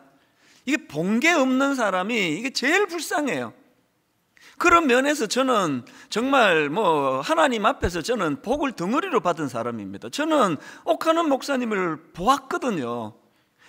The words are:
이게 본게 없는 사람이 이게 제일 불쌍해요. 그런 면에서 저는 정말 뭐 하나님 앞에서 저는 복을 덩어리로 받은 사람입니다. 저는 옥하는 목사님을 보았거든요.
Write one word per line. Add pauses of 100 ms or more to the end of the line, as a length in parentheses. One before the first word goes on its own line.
(640)
이게
본게
없는
사람이
이게
제일
불쌍해요. (1040)
그런
면에서
저는 (240)
정말
뭐
하나님
앞에서
저는
복을
덩어리로
받은
사람입니다.
저는 (260)
옥하는
목사님을 (160)
보았거든요. (560)